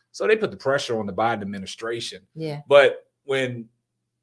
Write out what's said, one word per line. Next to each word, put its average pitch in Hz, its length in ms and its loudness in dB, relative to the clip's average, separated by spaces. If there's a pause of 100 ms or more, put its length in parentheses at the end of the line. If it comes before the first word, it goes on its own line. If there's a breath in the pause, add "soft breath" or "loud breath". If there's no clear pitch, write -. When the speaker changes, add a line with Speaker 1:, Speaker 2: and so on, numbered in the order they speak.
(120)
Speaker 1:
So 196 160 -2
they 220 80 4
put 214 160 -4
the 196 40 -16
pressure 135 440 -2
on 101 60 -6
the 98 60 -8
Biden 110 300 0
administration. 101 840 -10 (120)
Speaker 2:
Yeah. 151 320 -8
Speaker 1:
But 139 400 6 (160)
when 127 440 -4 (540)